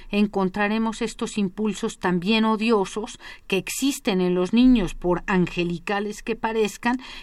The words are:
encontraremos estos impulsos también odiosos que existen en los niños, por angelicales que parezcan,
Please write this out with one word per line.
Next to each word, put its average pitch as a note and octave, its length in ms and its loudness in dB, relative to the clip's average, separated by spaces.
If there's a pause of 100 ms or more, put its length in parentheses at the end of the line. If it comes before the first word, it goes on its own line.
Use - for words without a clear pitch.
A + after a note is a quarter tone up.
encontraremos G#3 920 0
estos A3 360 -4
impulsos G#3 640 -2
también G3 440 2
odiosos A3 760 0 (300)
que G3 100 -2
existen A3 640 -2
en F3+ 160 2
los F3+ 160 0
niños, A#3+ 420 6
por F3 340 -2
angelicales F3+ 920 -2
que A3+ 140 -4
parezcan, A3+ 640 0 (260)